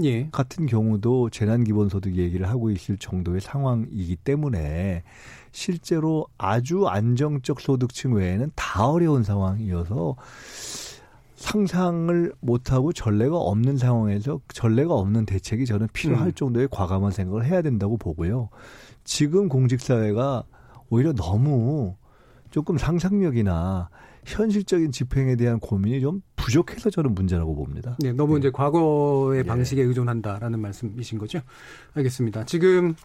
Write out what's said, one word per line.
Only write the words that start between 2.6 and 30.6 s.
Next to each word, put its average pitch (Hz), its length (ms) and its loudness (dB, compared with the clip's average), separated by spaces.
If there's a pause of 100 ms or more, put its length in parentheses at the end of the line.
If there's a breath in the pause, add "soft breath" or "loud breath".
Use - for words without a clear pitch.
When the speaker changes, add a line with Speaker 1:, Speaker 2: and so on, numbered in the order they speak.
Speaker 2:
있을 101 280 -2
정도의 90 440 -4
상황이기 113 760 -2
때문에 92 840 -2 (480 loud breath)
실제로 160 760 -2 (100)
아주 127 500 0
안정적 123 760 0
소득층 127 520 0
외에는 101 420 0
다 - 320 0
어려운 151 360 4
상황이어서 101 920 -2 (1200 loud breath)
상상을 175 1040 0
못하고 131 500 2
전례가 117 460 2
없는 123 400 2
상황에서 120 720 0
전례가 127 440 2
없는 107 320 2
대책이 98 400 -2
저는 110 280 0
필요할 147 340 0
Speaker 1:
음. 170 60 0
Speaker 2:
정도의 127 360 0
과감한 95 420 0
생각을 98 340 -4
해야 175 160 2
된다고 113 360 0
보고요. 92 520 -4 (560 loud breath)
지금 170 420 2
공직사회가 127 960 2 (460 soft breath)
오히려 131 240 2
너무 117 840 0 (560 soft breath)
조금 160 260 -2
상상력이나 117 1120 0 (360 loud breath)
현실적인 196 680 0
집행에 131 440 0
대한 117 240 2
고민이 107 420 0
좀 170 200 -2 (140)
부족해서 - 540 0
저는 143 260 0
문제라고 87 400 0
봅니다. 73 440 -8
Speaker 1:
네, 131 120 0
너무 147 220 2
Speaker 2:
네. 147 60 2
Speaker 1:
이제 135 120 2
과거의 143 880 2
Speaker 2:
예. 127 40 0
Speaker 1:
방식에 123 380 0
의존한다라는 117 800 -2
말씀이신 110 580 -8